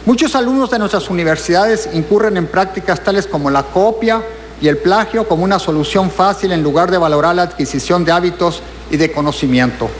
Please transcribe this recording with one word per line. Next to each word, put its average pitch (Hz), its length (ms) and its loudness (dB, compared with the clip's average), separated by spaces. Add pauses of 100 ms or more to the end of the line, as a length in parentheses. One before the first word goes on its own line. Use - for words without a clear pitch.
Muchos 247 320 2
alumnos 262 340 0
de 240 80 0
nuestras 202 320 -2
universidades 175 800 0
incurren 202 440 2
en 170 100 -2
prácticas 190 560 -2
tales 196 240 0
como 143 240 -2
la 139 140 2
copia 220 580 0 (380)
y 151 80 2
el 147 100 2
plagio 214 480 0
como 170 160 0
una 190 160 2
solución 170 500 0
fácil 190 440 0
en 160 100 0
lugar 165 300 2
de 185 60 2
valorar 160 360 2
la 180 80 2
adquisición 170 640 -2
de 165 80 2
hábitos 175 500 0 (300)
y 151 40 0
de 156 140 2
conocimiento. 127 880 0